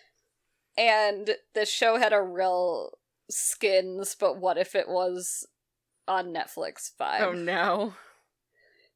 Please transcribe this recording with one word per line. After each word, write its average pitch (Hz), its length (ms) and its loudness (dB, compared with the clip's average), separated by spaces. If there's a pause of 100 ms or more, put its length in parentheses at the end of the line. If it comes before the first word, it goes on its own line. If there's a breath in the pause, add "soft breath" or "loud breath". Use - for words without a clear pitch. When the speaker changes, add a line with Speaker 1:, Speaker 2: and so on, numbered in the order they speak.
(760 soft breath)
Speaker 1:
and 208 580 2 (180)
the 214 120 0
show 226 320 2
had 214 160 4
a 202 80 6
real 180 760 0 (320)
Skins, 190 880 0
but 180 180 2
what 180 200 0
if 180 180 -2
it - 140 0
was 180 580 -4 (600)
on 180 260 -2
Netflix - 680 -8
vibe. 95 220 0
Speaker 2:
Oh, 190 100 0
no. 180 640 -2 (1000 loud breath)